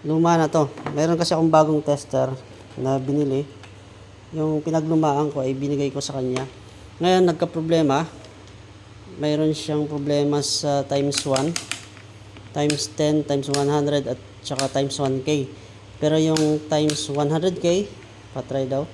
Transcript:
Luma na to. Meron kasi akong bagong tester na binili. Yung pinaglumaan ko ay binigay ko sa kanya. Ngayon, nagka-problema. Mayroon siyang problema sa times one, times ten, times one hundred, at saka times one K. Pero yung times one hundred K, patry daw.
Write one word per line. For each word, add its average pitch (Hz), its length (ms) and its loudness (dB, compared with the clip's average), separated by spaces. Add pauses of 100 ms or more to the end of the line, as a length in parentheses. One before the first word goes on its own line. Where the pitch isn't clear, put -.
Luma 165 320 4
na 156 80 4
to. 156 240 2 (240)
Meron 160 240 2
kasi 170 160 2
akong 165 160 4
bagong 156 320 6
tester 131 480 0 (480)
na 131 160 0
binili. 139 480 0 (880)
Yung 156 320 -2
pinaglumaan 156 720 2
ko 135 80 -2
ay 131 80 0
binigay 139 400 -2
ko 139 80 -6
sa 139 160 -8
kanya. 131 320 -2 (560)
Ngayon, 185 240 6
nagka-problema. 160 800 2 (1120)
Mayroon 151 320 2
siyang 151 320 -2
problema 147 560 0
sa 143 480 0
times 143 400 0
one, 135 240 0 (1040)
times 147 400 0
ten, 151 320 2
times 139 240 -2
one 143 160 0
hundred, 143 400 0
at 127 120 -4 (280)
saka 135 240 -2
times 139 240 -2
one 135 320 -2
K. 151 160 0 (560)
Pero 151 160 2
yung 156 400 4 (160)
times 151 400 0
one 143 160 0
hundred 170 320 0
K, 175 240 0 (480)
patry 135 320 -4
daw. 135 300 -4